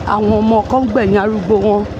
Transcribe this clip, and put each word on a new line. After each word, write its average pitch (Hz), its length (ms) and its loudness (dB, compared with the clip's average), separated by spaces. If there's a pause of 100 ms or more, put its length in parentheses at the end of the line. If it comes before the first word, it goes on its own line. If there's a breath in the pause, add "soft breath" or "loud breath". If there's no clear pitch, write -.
àwọn 208 300 0
ọmọ 220 240 2 (100)
kan 262 180 0
gbẹ̀yìn 208 320 0
arúgbó 208 400 0
wọn. 208 240 2 (180)